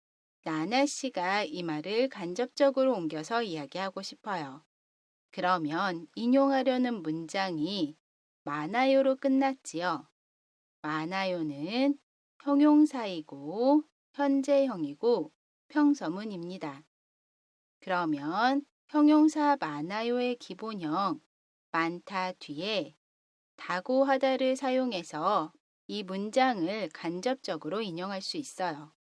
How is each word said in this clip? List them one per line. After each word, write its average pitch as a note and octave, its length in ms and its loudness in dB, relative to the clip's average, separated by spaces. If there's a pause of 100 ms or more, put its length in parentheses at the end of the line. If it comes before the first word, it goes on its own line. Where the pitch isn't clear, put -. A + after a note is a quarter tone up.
(420)
나나 F3 420 0
씨가 G#3+ 600 -2
이 F3 180 -8
말을 F3 460 -2
간접적으로 B3+ 880 0
옮겨서 E3 480 -4
이야기하고 F#3 600 -6
싶어요. D#3 600 -8 (680)
그러면 F3 840 -2
인용하려는 B3+ 840 2
문장이 E3 960 -2 (460)
많아요로 C4 760 2
끝났지요. C4+ 920 -2 (760)
많아요는 F3 1160 -2 (440)
형용사이고 C4 1400 4 (280)
현재형이고 B3 1200 0 (360)
평서문입니다. F3+ 1120 0 (960)
그러면 F3+ 880 0 (220)
형용사 D4+ 720 6
많아요의 A3+ 760 -2
기본형 F#3 840 -4 (500)
많다 F3 600 -2
뒤에 F3 640 -6 (600)
다고하다를 C4 1000 2
사용해서 G3+ 960 -2 (400)
이 G#3 120 -6
문장을 G3+ 840 0
간접적으로 F3 920 -4
인용할 F#3+ 400 -6
수 - 140 -8
있어요. D3+ 560 -6 (120)